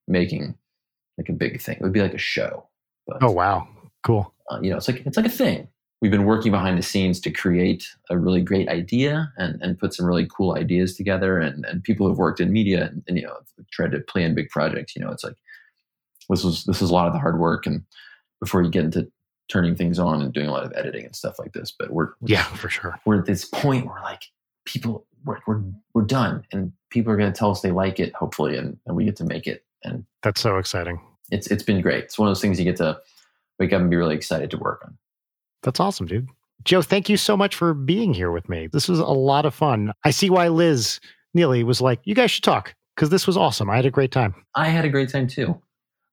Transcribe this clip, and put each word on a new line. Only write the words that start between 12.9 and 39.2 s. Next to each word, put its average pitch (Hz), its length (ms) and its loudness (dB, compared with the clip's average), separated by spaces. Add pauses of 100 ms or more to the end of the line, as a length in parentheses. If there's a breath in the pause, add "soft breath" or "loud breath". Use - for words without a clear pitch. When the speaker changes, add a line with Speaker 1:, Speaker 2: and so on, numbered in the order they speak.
Speaker 1:
and, 90 100 -2
you - 60 -4
know, - 140 -12 (340)
tried 85 200 -2
to 71 80 -4
plan 85 340 0
big 76 160 -2
projects, 73 460 -4
you - 80 -10
know, - 80 -8
it's - 120 -12
like, - 120 -12 (960 loud breath)
this 92 140 0
was, 87 220 0
this 92 160 0
is 92 80 2
a 87 40 2
lot 87 140 4
of 85 60 0
the 82 60 -2
hard 82 200 0
work. 82 280 0
And 80 160 -4 (560 loud breath)
before 95 240 0
you 85 80 2
get 87 140 2
into 82 260 -4 (360)
turning 87 280 0
things 85 240 0
on 80 240 0
and 64 100 -4
doing 73 140 -2
a 76 40 -4
lot 67 120 -4
of - 120 -10
editing - 300 -8
and - 100 -20
stuff - 220 -10
like - 160 -14
this, - 240 -12
but - 140 -10
we're, - 220 -2 (120)
Speaker 2:
Yeah, 104 180 2
for - 260 -8
sure. - 360 -8
Speaker 1:
we're 107 140 4
at 87 60 0
this 95 200 -2
point 135 400 0
where, - 160 -14
like, - 220 -12 (420)
people, 113 400 -6 (180)
we're, 117 220 -8
we're, 107 160 0 (320)
we're 117 120 4
done, 110 460 0
and 92 200 -4 (180)
people 113 240 0
are 104 40 2
gonna 101 140 2
tell 104 200 0
us 95 100 -4
they 98 100 0
like 95 280 0
it, - 160 -2
hopefully, 73 420 -2
and, 73 180 -8 (120)
and 85 80 -4
we 85 100 0
get 107 120 -2
to - 80 -8
make 80 200 -4
it. - 180 -8 (200)
And 113 200 -10 (200)
Speaker 2:
That's 104 180 0
so 104 160 2
exciting. 87 420 -4 (300)
Speaker 1:
it's, - 180 -4
it's 104 160 -2
been 98 180 2
great. 76 240 0
It's - 120 -16
one 107 100 4
of 101 40 4
those 95 100 -2
things 98 160 0
you 87 80 2
get 87 120 0
to 78 200 0 (600 soft breath)
wake 95 140 2
up 95 80 4
and 90 80 2
be 85 80 4
really 85 180 2
excited 78 360 -4
to - 60 -6
work - 280 -6
on. - 120 -20 (680)
Speaker 2:
That's - 160 -2
awesome, 175 280 0
dude. 110 200 -4 (360)
Joe, 180 180 4
thank 190 260 2
you 208 100 4
so 208 200 2
much 196 180 2
for 170 200 2
being 160 400 2
here 90 160 0
with 85 180 -4
me. 82 180 -4
This 147 200 0
was 175 120 2
a - 60 2
lot 139 400 4